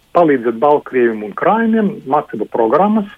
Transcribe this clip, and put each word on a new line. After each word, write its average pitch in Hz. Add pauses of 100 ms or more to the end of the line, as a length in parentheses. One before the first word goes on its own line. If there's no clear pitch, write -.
palīdzēt 127
Baltkrieviem 123
un 101
Krainiem 214
mācību 139
programmas, 185